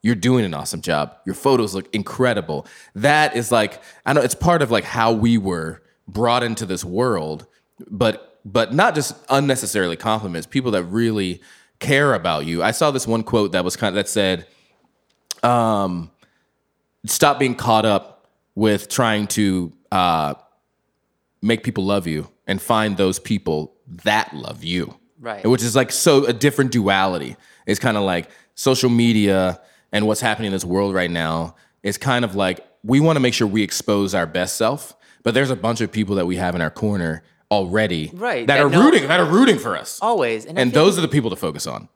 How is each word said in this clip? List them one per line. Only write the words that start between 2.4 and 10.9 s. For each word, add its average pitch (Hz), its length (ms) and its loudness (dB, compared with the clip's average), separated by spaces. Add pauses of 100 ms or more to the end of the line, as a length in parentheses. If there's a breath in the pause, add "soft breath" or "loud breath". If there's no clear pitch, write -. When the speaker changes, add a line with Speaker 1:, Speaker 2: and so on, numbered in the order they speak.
Speaker 1:
That 143 420 2
is, 120 160 -2
like, 107 280 0 (260 loud breath)
I 139 80 2
know 147 80 4
it's 123 120 0
part 165 280 2
of, 120 80 -2
like, 107 140 2
how 117 280 0
we 117 260 4
were 85 440 -6 (260)
brought 117 340 0
into 113 240 -6
this 92 180 -6
world, 90 600 -4 (440)
but, 104 560 -2
but 107 280 0
not 196 200 2
just 151 200 -4 (140)
unnecessarily 123 680 0
compliments, 101 500 -4
people 127 260 -2
that 92 120 0
really 101 560 -2 (380 soft breath)